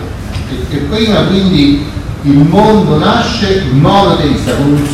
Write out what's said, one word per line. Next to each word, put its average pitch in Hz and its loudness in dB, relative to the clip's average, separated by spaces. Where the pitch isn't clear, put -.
e, - -8
e 143 -2
prima 202 -2
quindi 160 0
il 139 4
mondo 180 4
nasce - 0
monoteista, 151 2
con 143 0
un 147 0